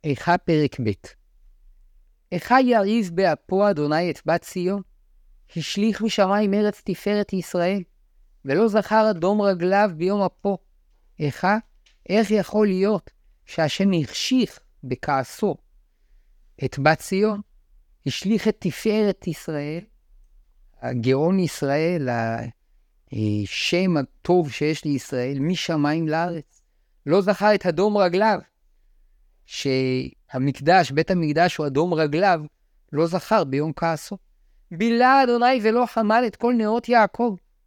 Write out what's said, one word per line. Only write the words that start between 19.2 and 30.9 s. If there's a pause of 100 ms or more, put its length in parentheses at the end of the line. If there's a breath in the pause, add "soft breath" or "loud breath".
ישראל, (1040)
הגאון
ישראל,
ה-, (720)
אה, (260)
שם
הטוב
שיש
לישראל,
משמיים
לארץ. (440)
לא
זכר
את
אדום
רגליו, (1040)
שהמקדש,